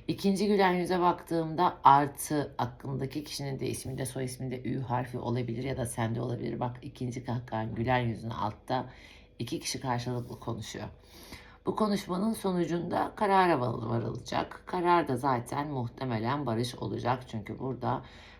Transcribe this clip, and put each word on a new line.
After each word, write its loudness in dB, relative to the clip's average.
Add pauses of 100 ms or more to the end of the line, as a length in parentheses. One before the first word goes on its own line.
İkinci 2
gülen 6
yüze 2
baktığımda 2
artı 6
aklındaki -4
kişinin -8
de -2
isminde, -6
soy -6
isminde -6
Ü -2
harfi -2
olabilir -2
ya -4
da -2
sende -2
olabilir. -4
Bak -4
ikinci -6
kahkahan -4
gülen 2
yüzün -2
altta -4 (480)
iki -4
kişi -6
karşılıklı -2
konuşuyor. -8 (800)
Bu 0
konuşmanın 0
sonucunda 0
karara 6
varıl-, -2
varılacak. -4
Karar 4
da 2
zaten 0
muhtemelen -2
barış 0
olacak. -2
Çünkü -6
burada -2 (380)